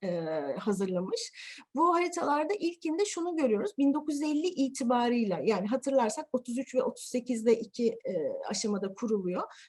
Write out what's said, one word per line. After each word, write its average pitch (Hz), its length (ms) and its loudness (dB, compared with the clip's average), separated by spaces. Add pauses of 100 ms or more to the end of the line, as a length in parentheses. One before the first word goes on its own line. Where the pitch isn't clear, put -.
e, 175 180 -2 (380)
hazırlamış. 190 760 -2 (420)
Bu 339 200 4
haritalarda 339 600 0
ilkinde 339 500 -2
şunu 349 320 -2
görüyoruz. 262 420 2
Bin 277 160 4
dokuz 302 200 -2
yüz 285 80 -2
elli 302 240 0
itibarıyla, 240 1000 2
yani 202 220 2
hatırlarsak 262 680 0
otuz 240 260 -2
üç 254 160 -6
ve 254 80 4
otuz 247 220 -4
sekizde 233 540 2
iki, 226 300 -2
e, - 240 -4 (360)
aşamada 202 460 -2
kuruluyor. 208 480 0 (260)